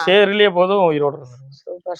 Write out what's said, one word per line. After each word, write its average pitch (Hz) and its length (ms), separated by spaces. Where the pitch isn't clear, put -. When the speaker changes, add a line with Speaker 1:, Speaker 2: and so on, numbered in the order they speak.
Speaker 1:
சேர்லயே 202 520
போதும் 185 340
உயிரோட 147 260
இருக்கும். 127 240
Speaker 2:
சூப்பர், 180 360